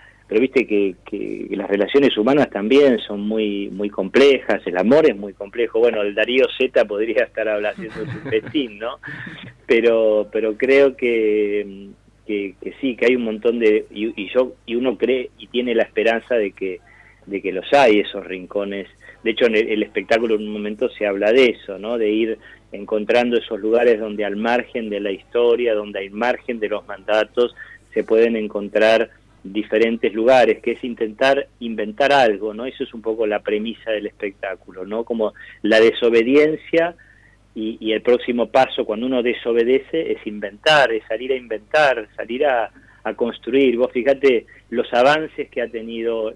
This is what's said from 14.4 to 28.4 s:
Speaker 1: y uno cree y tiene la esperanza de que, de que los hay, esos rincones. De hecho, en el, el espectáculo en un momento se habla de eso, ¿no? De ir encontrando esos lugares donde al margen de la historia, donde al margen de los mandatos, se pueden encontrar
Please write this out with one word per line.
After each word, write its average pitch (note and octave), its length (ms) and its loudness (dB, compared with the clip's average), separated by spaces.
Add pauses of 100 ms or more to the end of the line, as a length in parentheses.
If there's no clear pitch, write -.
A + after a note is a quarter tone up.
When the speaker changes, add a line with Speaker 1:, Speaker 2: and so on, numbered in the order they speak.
Speaker 1:
y A#2 100 -6
uno B2 220 -2
cree B2 400 -2
y G#2+ 100 -20
tiene B2 280 -2
la A2+ 80 4
esperanza A2+ 520 -2
de G#2 160 0
que, F#2 280 -8 (460)
de G2 160 -8
que - 100 -4
los F#2 220 -6
hay, B2+ 260 6
esos G2 260 -6
rincones. F#2+ 640 -8 (360)
De A2+ 80 0
hecho, A#2+ 160 2
en A2+ 80 0
el, A2 140 2
el G#2+ 140 -2
espectáculo A2+ 520 -2
en G#2 80 -4
un G#2+ 100 -8
momento G#2+ 360 -6
se - 160 -6
habla G2+ 260 0
de B2+ 160 6
eso, G2+ 300 -6
¿no? A2 200 -6
De A2 120 0
ir A2 280 -2 (340)
encontrando A2 640 0
esos A2 220 -4
lugares A2+ 400 2
donde G#2 260 -6
al G2+ 100 -4
margen A#2 540 -4
de G2+ 100 -6
la G2+ 120 -4
historia, A#2+ 640 0
donde G#2 260 -6
al G2 120 -10
margen A#2+ 480 -4
de G#2 100 -4
los G2+ 180 -6
mandatos, G#2+ 680 -2 (380)
se G#2+ 100 -2
pueden A2+ 320 4
encontrar G#2+ 720 0 (340)